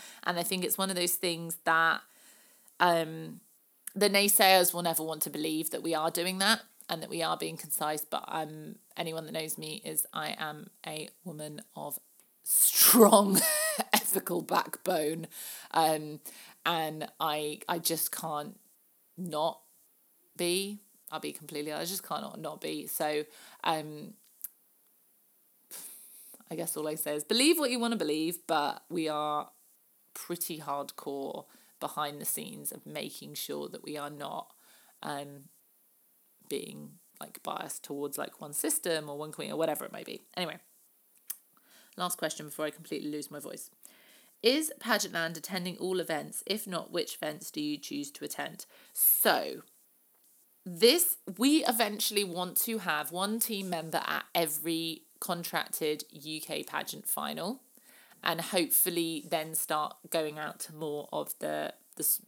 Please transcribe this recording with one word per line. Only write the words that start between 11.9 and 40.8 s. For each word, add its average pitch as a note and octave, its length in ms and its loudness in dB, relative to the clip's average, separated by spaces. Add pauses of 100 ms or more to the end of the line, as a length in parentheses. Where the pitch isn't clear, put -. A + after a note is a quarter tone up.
strong - 960 8 (280)
<laughs> - 260 0
ethical F3+ 480 2
backbone. D#3+ 840 -2 (440)
Um, D#3 480 2 (460)
and D#3 440 0 (120)
I, D3+ 480 0
I E3+ 100 0
just E3 320 0
can't D3+ 480 -6 (580)
not D#3+ 440 -2 (760)
be. G3 460 0 (280)
I'll D#3 120 -8
be D3 100 -6
completely, D3+ 400 -8
I D#3 140 -4
just F#3 200 -6
can't D3 160 -4
not, C#3+ 160 -10
not D#3 220 -8
be. D3+ 260 -6
So, D3+ 380 0 (400)
um, D3+ 520 -4 (2250)
I E3+ 60 -8
guess E3 220 -4
all D#3 100 -2
I D3+ 80 -2
say - 180 -2
is D3+ 120 -2
believe C#4+ 340 6
what C4+ 120 2
you B3+ 60 2
wanna A#3 200 0
believe, D#3+ 400 0 (100)
but D3 420 2
we E3 200 0
are D3+ 400 0 (640)
pretty E3+ 460 -6
hardcore C#3+ 840 -6 (380)
behind D3 400 -4
the D3+ 40 -8
scenes D3 460 -4
of - 140 -14
making D3+ 480 -10
sure D3 340 -6
that - 160 -12
we D3+ 140 -8
are D3 120 -8
not, D3 460 -10 (480)
um, C#3+ 460 -8 (1000)
being, - 440 -8 (280)
like, - 240 -16
biased - 400 -8
towards, C#3+ 340 -6
like, - 220 -8
one D3 140 -12
system D#3+ 560 0
or C#3+ 80 -8
one D#3 160 -8
queen D3+ 180 -6
or D3 60 -2
whatever D#3+ 260 0
it - 80 -10
may - 140 -12
be. - 160 -10 (160)
Anyway, E3+ 200 -4 (1400)